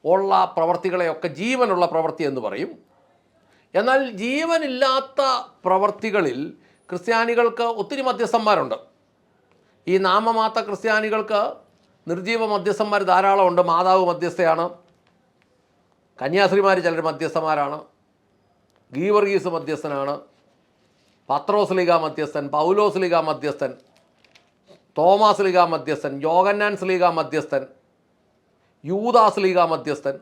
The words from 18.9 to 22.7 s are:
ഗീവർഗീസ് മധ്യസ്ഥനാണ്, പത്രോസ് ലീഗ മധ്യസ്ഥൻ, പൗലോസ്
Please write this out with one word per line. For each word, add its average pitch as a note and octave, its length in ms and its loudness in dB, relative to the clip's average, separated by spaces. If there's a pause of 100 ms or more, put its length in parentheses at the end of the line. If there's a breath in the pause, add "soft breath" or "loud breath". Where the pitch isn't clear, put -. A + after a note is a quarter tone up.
ഗീവർഗീസ് G3 580 2
മധ്യസ്ഥനാണ്, D3 580 -6 (1160)
പത്രോസ് F#3+ 480 0
ലീഗ F3 140 2 (120)
മധ്യസ്ഥൻ, D3+ 400 -6 (120)
പൗലോസ് F#3+ 480 2